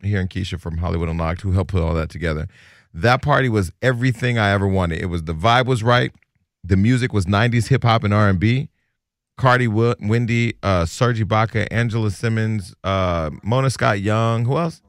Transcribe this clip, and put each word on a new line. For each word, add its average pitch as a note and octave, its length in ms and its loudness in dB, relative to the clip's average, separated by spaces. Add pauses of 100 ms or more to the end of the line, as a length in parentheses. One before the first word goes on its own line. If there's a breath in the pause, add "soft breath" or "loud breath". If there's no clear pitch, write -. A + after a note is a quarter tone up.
here G2+ 160 0
in F#2 80 -2
Keisha F#2 320 -6
from E2 200 -6
Hollywood E2+ 280 -2
Unlocked, E2 340 -4
who G2 120 -4
helped F#2 180 0
put F#2 100 0
all E2 120 0
that D#2+ 160 -2
together. D#2+ 380 -4 (460 soft breath)
That A#2 280 2
party C3+ 260 2
was G#2 240 0 (100)
everything B2 560 0
I G#2 140 2
ever G2+ 160 2
wanted. F2+ 340 0
It F2+ 40 -4
was, F2 180 -4
the E2 100 -6
vibe A#2 320 2
was B2 160 -2
right. B2 300 2 (520)
The F2 120 0
music A#2 380 2
was G2+ 120 0
nineties A2+ 420 2
hip B2+ 160 2
hop A2+ 200 2
and G#2 100 0
R G#2 140 4
and F#2+ 120 2
B. A#2 280 0 (680)
Cardi, B2 300 4
Wi-, A2+ 340 2
Wendy, A#2 600 0
uh, F2+ 240 2
Serge A#2 360 0
Ibaka, G#2+ 500 0
Angela A2 400 -2
Simmons, A2 720 -4
uh, F2+ 460 -2 (140)
Mona C3 260 0
Scott A#2+ 320 0
Young. A2+ 440 0
Who C#3 120 0
else? E3 320 -4